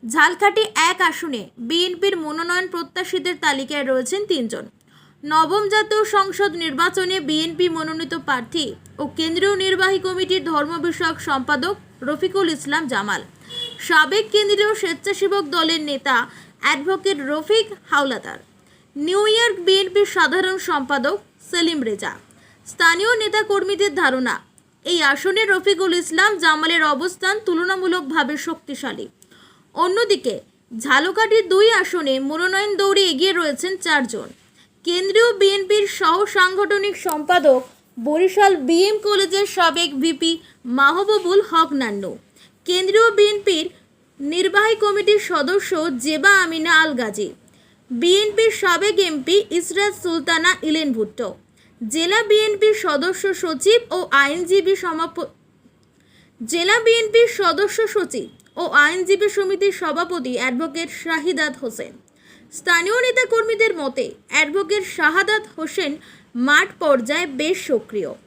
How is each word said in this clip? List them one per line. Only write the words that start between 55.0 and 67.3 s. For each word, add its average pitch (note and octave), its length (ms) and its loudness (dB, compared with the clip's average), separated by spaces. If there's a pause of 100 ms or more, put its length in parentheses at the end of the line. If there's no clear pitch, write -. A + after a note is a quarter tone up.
জেলা E4+ 380 0
বিএনপির A4+ 500 4 (100)
সদস্য F#4+ 480 0
সচিব F#4 400 -4 (300)
ও E4 60 -4 (220)
আইনজীবী F#4 440 2
সমিতির G4 520 0
সভাপতি E4 560 -4
অ্যাডভোকেট C#4 520 -4 (140)
শাহিদাত D#4 580 -2
হোসেন। - 320 -10 (600)
স্থানীয় F4+ 520 0
নেতাকর্মীদের A4+ 760 2
মতে, C4 240 -4 (260)
অ্যাডভোকেট E4 520 0 (120)
শাহাদাত F#4 480 0 (100)
হোসেন D#4+ 380 -6 (440)
মাঠ C#4+ 320 4 (120)
পর্যায়ে D4 480 0 (120)